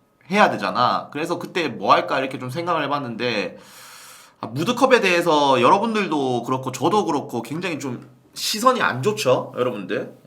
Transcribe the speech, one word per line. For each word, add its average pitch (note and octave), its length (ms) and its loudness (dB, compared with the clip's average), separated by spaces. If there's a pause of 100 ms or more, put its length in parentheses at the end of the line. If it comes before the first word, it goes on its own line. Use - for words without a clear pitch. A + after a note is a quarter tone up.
(280)
해야 F#3+ 220 4
되잖아. G2+ 640 0
그래서 E3 260 -4
그때 D#3+ 300 -4
뭐 G#2+ 240 0
할까 D#3 260 2
이렇게 C3+ 220 -4
좀 B2+ 100 -8
생각을 E3 320 -2
해봤는데, A#2+ 760 -4 (840)
아, A2+ 80 -8
무드컵에 A#3 520 2
대해서 D#3 640 4
여러분들도 D#3 800 2
그렇고 C3 300 -4
저도 F3 340 0
그렇고 B2+ 360 -4
굉장히 E3 360 -6
좀 B2+ 320 -10 (240)
시선이 A3+ 480 0
안 B2 220 0
좋죠, E3+ 520 0
여러분들. A#2+ 600 -4 (100)